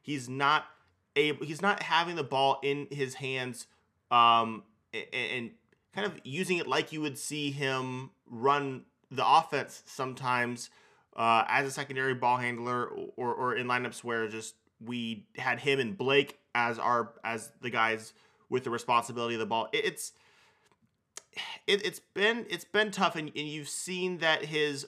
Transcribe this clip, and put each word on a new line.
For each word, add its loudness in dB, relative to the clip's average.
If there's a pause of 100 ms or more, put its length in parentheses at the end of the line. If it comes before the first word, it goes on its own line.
He's -8
not 2 (540)
able, 2
he's -2
not 4
having 2
the -2
ball 4
in 0
his -4
hands, -6 (440)
um, 6 (300)
a-, -8
a-, -4
and -8 (420)
kind -4
of -8
using -2
it -4
like 0
you -6
would -4
see -4
him -4 (180)
run 0 (260)
the 0
offense 2
sometimes, -2 (460)
uh, 4
as 2
a -4
secondary -2
ball 2
handler -2 (300)
or, -2
or -2
in -2
lineups -2
where -2
just -10 (260)
we -8 (120)
had -2
him 2
and -2
Blake 4 (160)
as 2
our, 2 (100)
as -6 (100)
the -6
guys 0 (340)
with -2
the -4
responsibility 0
of -2
the -2
ball. -2
It, 0
it's, -6 (1500)
it, 2
it's -4
been, 0
it's -8
been 2
tough, 2
and, -4
and -6
you've -8
seen -4
that 2
his 0